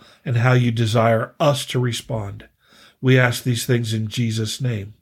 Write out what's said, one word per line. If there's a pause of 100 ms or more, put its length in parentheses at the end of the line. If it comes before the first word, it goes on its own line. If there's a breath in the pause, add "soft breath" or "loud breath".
(240 soft breath)
and
how
you
desire
us
to
respond. (540 soft breath)
We
ask
these
things
in
Jesus'
name.